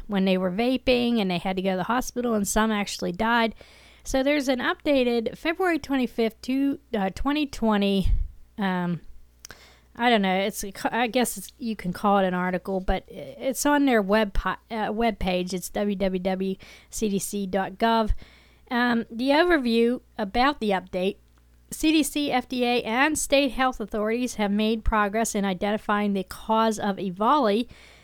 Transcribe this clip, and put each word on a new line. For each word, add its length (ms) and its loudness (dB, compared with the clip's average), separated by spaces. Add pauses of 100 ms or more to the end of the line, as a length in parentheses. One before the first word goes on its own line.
when 200 0
they 120 2
were 140 -2
vaping 680 0
and 120 0
they 80 -2
had 180 -4
to 60 -4
go 100 0
to 60 -2
the 60 -4
hospital, 500 -2
and 120 0
some 240 2
actually 420 -4
died. 420 0 (500)
So 180 0
there's 260 0
an 120 0
updated 760 0
February 420 0
twenty-fifth 640 -2
to, 360 -2 (180)
uh, 180 0
twenty 320 0
twenty, 680 2 (460)
um, 420 -2 (960)
I 140 2
don't 120 4
know, 140 2
it's, 280 -2 (200)
I 220 0
guess 300 0
it's, 220 -14
you 160 -6
can 180 -6
call 260 2
it 80 4
an 80 0
article, 460 -2
but 280 -2
it's 560 -6
on 220 4
their 160 4
web 320 2
po-, 220 0 (140)
uh, 220 -4
web 260 0
page. 340 -2
It's 180 -6
w 260 -2
w 240 0
w 360 -2 (340)
c 180 -2
d 100 2
c 280 -2
dot 260 -2
gov. 400 2 (580)
Um, 400 2
the 180 -2
overview 720 4 (180)
about 400 0
the 120 -2
update, 460 -2 (540)
C 220 2
D 100 4
C, 300 -2
F 160 -2
D 160 -2
A, 180 2
and 360 0
state 340 2
health 260 0
authorities 560 -4
have 160 0
made 340 0
progress 500 0
in 100 0
identifying 680 -2
the 120 -2
cause 540 0
of 200 -4
E 120 -4
valley. 580 2 (360)